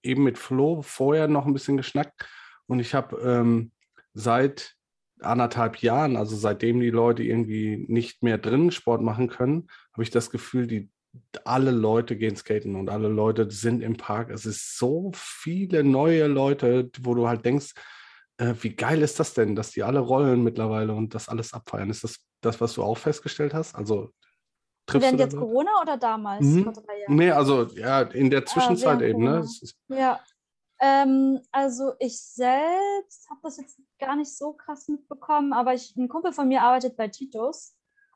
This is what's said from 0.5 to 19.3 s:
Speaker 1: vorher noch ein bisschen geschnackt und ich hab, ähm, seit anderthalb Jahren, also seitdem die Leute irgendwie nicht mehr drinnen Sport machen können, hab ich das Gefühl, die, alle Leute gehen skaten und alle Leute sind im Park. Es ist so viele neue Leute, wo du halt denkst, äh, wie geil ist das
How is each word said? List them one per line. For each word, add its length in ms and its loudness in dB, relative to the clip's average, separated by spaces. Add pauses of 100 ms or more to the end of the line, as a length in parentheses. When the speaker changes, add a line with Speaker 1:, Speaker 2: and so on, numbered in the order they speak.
Speaker 1:
vorher 460 0
noch 180 2
ein 60 2
bisschen 240 0
geschnackt 440 -4 (460)
und 140 0
ich 160 -4
hab, 160 -2
ähm, 580 2 (420)
seit 600 0 (460)
anderthalb 560 0
Jahren, 400 2
also 180 -4
seitdem 460 0
die 100 2
Leute 320 2
irgendwie 680 -2
nicht 360 -2
mehr 140 2
drinnen 340 2
Sport 300 0
machen 260 0
können, 400 -2 (240)
hab 100 -8
ich 80 -4
das 200 -2
Gefühl, 360 -4
die, 240 -6 (540)
alle 260 2
Leute 460 2
gehen 200 -2
skaten 400 -4
und 140 -6
alle 180 -2
Leute 420 2
sind 320 -2
im 140 -4
Park. 340 -6
Es 140 -12
ist 340 -10
so 360 -2
viele 680 -2
neue 440 4
Leute, 640 2 (100)
wo 140 0
du 120 2
halt 200 0
denkst, 260 0 (640)
äh, 240 -2
wie 160 -6
geil 260 0
ist 160 0
das 160 -2